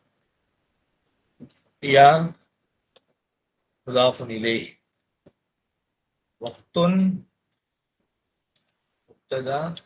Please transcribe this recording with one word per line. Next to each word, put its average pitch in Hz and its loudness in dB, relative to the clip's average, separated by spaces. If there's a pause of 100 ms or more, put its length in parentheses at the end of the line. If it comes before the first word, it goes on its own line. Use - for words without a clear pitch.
(1800)
يا 143 4 (1500)
مضاف 123 0
إليه. 113 -6 (1600)
وقت - -10 (2250)
مبتدأ 135 -8 (120)